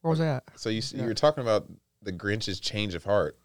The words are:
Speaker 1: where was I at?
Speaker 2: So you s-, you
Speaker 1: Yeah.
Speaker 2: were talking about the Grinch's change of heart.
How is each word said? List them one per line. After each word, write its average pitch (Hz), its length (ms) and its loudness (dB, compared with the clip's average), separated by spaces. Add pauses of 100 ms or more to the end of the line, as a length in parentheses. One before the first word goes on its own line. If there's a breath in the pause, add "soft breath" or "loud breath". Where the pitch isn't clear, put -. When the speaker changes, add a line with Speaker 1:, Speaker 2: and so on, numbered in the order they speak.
Speaker 1:
where 165 100 0
was 160 120 2
I 160 60 2
at? 131 160 -2 (120)
Speaker 2:
So - 140 -4
you 113 80 0
s-, - 160 -6
you 269 80 -4
Speaker 1:
Yeah. - 60 0
Speaker 2:
were - 60 0
talking 151 280 4
about 110 240 2 (340)
the 101 120 -8
Grinch's 101 460 -2
change 104 360 -4
of 85 100 -8
heart. 95 400 2